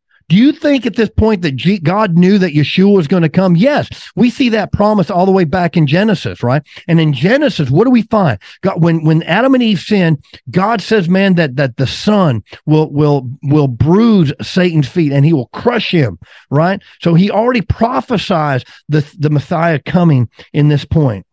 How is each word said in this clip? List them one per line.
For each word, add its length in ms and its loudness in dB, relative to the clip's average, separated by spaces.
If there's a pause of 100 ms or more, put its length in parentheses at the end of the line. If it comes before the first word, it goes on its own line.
(280)
Do 80 2
you 160 4
think 340 -2
at 100 -6
this 120 0
point 340 0
that 140 -4
G-, 220 -2
God 380 0
knew 220 4
that 160 -2
Yeshua 400 2
was 120 2
gonna 220 0
come? 280 2
Yes. 600 -2
We 140 2
see 200 -2
that 220 -4
promise 380 0
all 160 0
the 60 2
way 120 2
back 320 -2
in 100 2
Genesis, 560 -2
right? 200 0 (260)
And 120 2
in 120 0
Genesis, 580 0
what 140 2
do 60 0
we 120 2
find? 360 -2 (240)
God, 200 -2
when, 220 0
when 200 2
Adam 300 0
and 80 2
Eve 180 0
sinned, 440 0 (260)
God 300 -2
says, 280 0
man, 280 2
that, 200 -2
that 200 -2
the 100 -2
son 560 0 (220)
will, 260 0
will, 400 0 (120)
will 260 0
bruise 640 2 (100)
Satan's 460 -2
feet 240 -2
and 120 2
he 80 2
will 160 -2
crush 420 -4
him, 280 -2 (320)
right? 320 0 (180)
So 140 0
he 160 2
already 300 0
prophesies 1040 -2 (240)
the, 180 -2 (120)
the 120 -2
Messiah 480 -2
coming 500 0 (240)
in 160 2
this 160 0
point. 480 -2